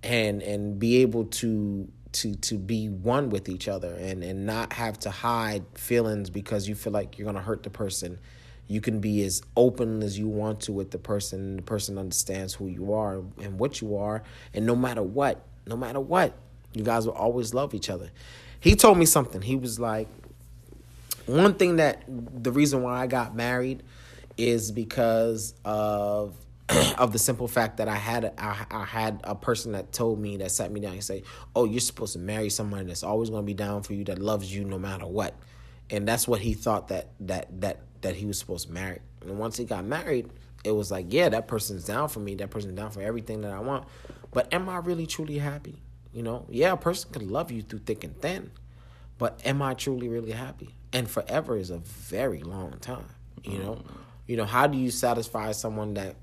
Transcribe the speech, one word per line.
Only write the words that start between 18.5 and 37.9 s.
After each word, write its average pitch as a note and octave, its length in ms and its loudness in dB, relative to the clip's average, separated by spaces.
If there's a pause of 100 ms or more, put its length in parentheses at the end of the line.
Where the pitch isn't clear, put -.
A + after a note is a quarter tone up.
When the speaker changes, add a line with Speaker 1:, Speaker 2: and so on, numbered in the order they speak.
Speaker 1:
He G3 160 12
told G#3 220 12
me E3+ 80 10
something. B2+ 360 6
He B2 140 0
was B2 240 -4
like, A2 300 0 (1160)
"One F3+ 300 8
thing F3 220 6
that, D3 300 6
the A#2+ 440 -4
reason C3+ 320 4
why B2 180 0
I C3 60 0
got A#2+ 280 0
married B2+ 480 0 (540)
is A2+ 340 2
because A2+ 840 2 (100)
of, G#2 680 0 (340)
<clears throat> - 300 4
of A#2+ 160 6
the A2+ 60 0
simple B2 280 2
fact A2+ 300 2
that G#2+ 100 2
I G#2+ 80 0
had, A2+ 420 -2
I, G#2 340 -4
I G#2+ 140 -4
had A2 400 -2
a G2+ 100 -4
person A2 380 -2
that F#2+ 180 -6
told A2+ 280 2
me, G2+ 180 -4
that F#2+ 140 -4
sat G2+ 200 -2
me G#2 80 -6
down G2+ 140 -6
and G2+ 100 -8
said, G2 200 -6 (320)
'Oh, A#2+ 100 6
you're A2 140 0
supposed - 340 -4
to F2 60 -8
marry G#2 300 -2
someone G2+ 380 -4
that's F2 160 -6
always A2 260 0
gonna G#2+ 140 -2
be G2+ 100 -2
down G2+ 300 -4
for G#2 100 -8
you, G2+ 120 -4
that F#2+ 140 -4
loves G2 340 -2
you G2+ 100 -4
no F#2+ 160 -4
matter F#2+ 260 -6
what.'" G2 300 -4 (540)
And G2+ 180 0
that's A#2 200 2
what A#2 120 4
he A2 140 0
thought G#2+ 340 0
that, - 220 -4 (120)
that, F#2 400 -4
that, G2 200 -2 (200)